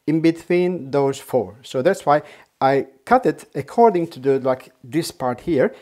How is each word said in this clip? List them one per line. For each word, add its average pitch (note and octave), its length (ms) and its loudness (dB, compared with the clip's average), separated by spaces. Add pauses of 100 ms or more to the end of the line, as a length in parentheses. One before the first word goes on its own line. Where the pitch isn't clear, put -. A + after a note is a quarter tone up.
in D#3 140 0
between E3 720 -2
those C#3 280 0
four. G#2 440 -4
So - 180 -6
that's F#3 240 0
why D3 160 4 (400)
I C3+ 260 2 (180)
cut - 200 2
it D#3 200 -4 (100)
according F3+ 520 2
to D3+ 120 -14
the, C3+ 200 0
like, B2+ 340 -4 (100)
this C3+ 280 -6
part B2 300 -6
here. E3 400 0